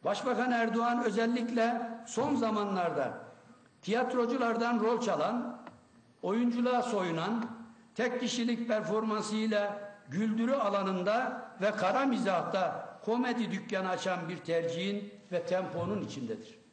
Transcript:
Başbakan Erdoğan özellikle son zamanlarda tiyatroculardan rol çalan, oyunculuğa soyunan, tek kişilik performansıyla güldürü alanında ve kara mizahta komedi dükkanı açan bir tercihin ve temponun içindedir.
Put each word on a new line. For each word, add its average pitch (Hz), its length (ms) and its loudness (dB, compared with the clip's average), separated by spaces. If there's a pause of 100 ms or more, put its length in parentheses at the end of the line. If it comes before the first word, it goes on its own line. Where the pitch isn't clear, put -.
Başbakan 247 480 0
Erdoğan 233 520 2
özellikle 233 880 2 (160)
son 285 280 0
zamanlarda 196 800 0 (640)
tiyatroculardan 233 960 2
rol 226 220 2
çalan, 196 600 0 (600)
oyunculuğa 240 600 2
soyunan, 202 640 0 (500)
tek 247 240 -2
kişilik 233 480 -2
performansıyla 214 1300 0 (160)
güldürü 220 440 2
alanında 202 920 0 (140)
ve 208 100 2
kara 208 340 2
mizahta 185 880 0 (120)
komedi 233 460 0
dükkanı 190 380 -2
açan 175 400 -2
bir 160 80 -6
tercihin 170 760 -2 (180)
ve 175 140 -2
temponun 175 600 -2
içindedir. 110 540 -8 (140)